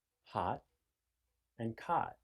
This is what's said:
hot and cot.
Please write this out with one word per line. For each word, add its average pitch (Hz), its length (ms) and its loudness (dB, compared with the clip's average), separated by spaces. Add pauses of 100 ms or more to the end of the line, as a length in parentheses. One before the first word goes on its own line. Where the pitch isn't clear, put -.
(240)
hot 92 380 0 (960)
and 113 180 -2
cot. - 480 0